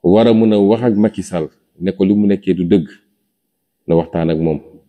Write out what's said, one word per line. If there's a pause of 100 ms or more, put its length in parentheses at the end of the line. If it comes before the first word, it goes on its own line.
war
a
mën
a
wax
ak
Macky
Sall (320)
ne
ko
li
mu
nekkee
du
dëgg, (1000)
na
waxtaan
ak
moom. (300)